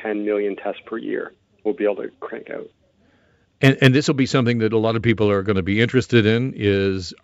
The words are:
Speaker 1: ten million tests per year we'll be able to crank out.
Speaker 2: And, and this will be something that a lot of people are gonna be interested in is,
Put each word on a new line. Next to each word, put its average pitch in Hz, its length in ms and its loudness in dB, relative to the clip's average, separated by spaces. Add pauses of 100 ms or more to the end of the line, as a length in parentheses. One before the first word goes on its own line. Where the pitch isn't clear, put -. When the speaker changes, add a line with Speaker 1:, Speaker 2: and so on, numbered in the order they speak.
Speaker 1:
ten 107 240 -4
million 104 300 -2
tests - 300 -8
per 113 120 -10
year - 360 -8 (300)
we'll - 100 -2
be 95 100 -4
able 101 140 0
to - 120 -10 (100)
crank - 300 -14
out. - 200 -12 (920)
Speaker 2:
And, 165 200 6
and 131 120 6
this 147 140 2
will 156 80 0
be 139 100 0
something 120 340 0
that 110 120 2
a 113 60 0
lot 110 180 0
of 110 60 -2
people 107 280 2
are 98 140 0
gonna 98 180 0
be 98 200 0
interested 117 440 2
in 117 300 0
is, 98 580 -2 (100)